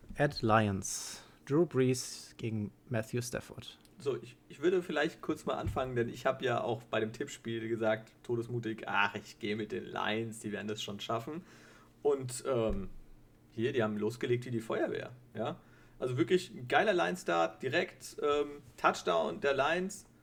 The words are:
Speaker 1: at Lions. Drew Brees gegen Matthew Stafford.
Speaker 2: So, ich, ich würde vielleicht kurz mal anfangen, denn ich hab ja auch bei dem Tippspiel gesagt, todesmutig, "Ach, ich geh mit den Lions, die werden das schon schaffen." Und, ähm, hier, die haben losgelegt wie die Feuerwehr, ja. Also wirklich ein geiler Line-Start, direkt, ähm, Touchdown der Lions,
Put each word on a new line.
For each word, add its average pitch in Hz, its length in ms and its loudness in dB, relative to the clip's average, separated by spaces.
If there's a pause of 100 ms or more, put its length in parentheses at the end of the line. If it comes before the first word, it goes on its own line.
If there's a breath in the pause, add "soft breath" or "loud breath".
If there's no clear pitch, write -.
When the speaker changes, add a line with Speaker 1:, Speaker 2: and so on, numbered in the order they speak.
(180)
Speaker 1:
at 147 240 2
Lions. 107 800 2 (220 loud breath)
Drew 156 200 4
Brees 127 720 0
gegen 110 340 -2 (160)
Matthew 120 340 -2
Stafford. - 560 -10 (200)
Speaker 2:
So, 131 180 -2
ich, - 220 -12 (100)
ich - 140 -18
würde 180 200 4
vielleicht 160 400 0
kurz - 240 -4
mal 139 100 0
anfangen, 131 400 -2
denn 117 120 2
ich - 180 -6
hab 131 160 0
ja 120 220 2
auch 117 200 -2
bei 113 180 -2
dem 110 100 -2
Tippspiel 113 560 -6
gesagt, 110 460 0 (100)
todesmutig, 117 640 -2
"Ach, 101 280 4
ich - 240 -10
geh 104 160 -2
mit 104 180 -4
den 101 100 -4
Lions, 107 560 -2
die 107 140 -6
werden 101 140 -4
das 107 140 -4
schon 101 200 -8
schaffen." 135 420 -4 (600 loud breath)
Und, 135 440 0
ähm, 107 420 2 (640)
hier, 110 200 0
die 120 100 4
haben 107 140 0
losgelegt 120 480 0
wie 127 60 -6
die 113 100 0
Feuerwehr, - 500 -2 (220)
ja. 143 260 -4 (400 soft breath)
Also 127 180 -2
wirklich 180 340 2
ein 123 180 -10
geiler 190 240 6
Line-Start, 175 680 2
direkt, - 600 -2
ähm, 147 400 2 (160)
Touchdown 170 640 2
der 139 120 4
Lions, 165 520 0 (180 soft breath)